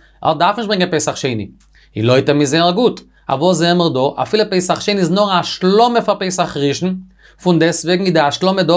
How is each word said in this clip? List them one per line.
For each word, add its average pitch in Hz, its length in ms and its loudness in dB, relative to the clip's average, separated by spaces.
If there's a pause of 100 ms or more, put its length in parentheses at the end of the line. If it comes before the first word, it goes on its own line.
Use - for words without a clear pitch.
(220)
ער 160 120 0
דארף 175 240 -2
נישט 226 100 -6
ברענגען 185 240 0
פסח 147 240 -2
שני. 113 320 -4 (480)
די 107 60 -6
לויטע 127 320 2
מיר 147 140 2
זייער 170 240 2
גוט. 202 300 0 (280)
אבער 135 140 -2
וואס 180 140 2
זעען 170 200 2
מיר 170 100 2
דא? 139 340 -2
אפילו 214 300 0
פסח 185 280 -2
שני 202 200 -2
איז 170 120 0
נאר 196 280 0
א 175 40 -2
שלמה 226 580 2
פאר 208 180 -2
פסח 185 380 -4
ראשון, 147 380 -2 (480)
פון 175 160 4
דעסוועגן 170 460 0
איז 180 80 0
דער 151 160 2
שלמה 185 340 0
דא, 160 140 2